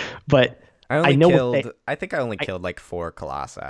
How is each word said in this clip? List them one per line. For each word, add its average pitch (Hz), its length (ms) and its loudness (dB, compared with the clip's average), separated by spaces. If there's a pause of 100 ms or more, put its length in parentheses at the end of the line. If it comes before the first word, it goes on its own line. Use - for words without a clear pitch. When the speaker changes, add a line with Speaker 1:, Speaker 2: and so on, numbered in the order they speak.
(280)
Speaker 1:
But 127 320 4 (300)
Speaker 2:
I 131 80 0
only 151 140 4
Speaker 1:
I 135 40 4
know 160 120 8
what - 60 6
Speaker 2:
killed, 123 200 2
Speaker 1:
they 131 160 -2 (180)
Speaker 2:
I 143 60 -2
think 180 200 -10
I 165 40 -2
only 117 220 -4
Speaker 1:
I - 40 -6
Speaker 2:
killed, 92 180 -6
like, 90 160 -6
four 85 320 -8
Colossi. 69 600 -10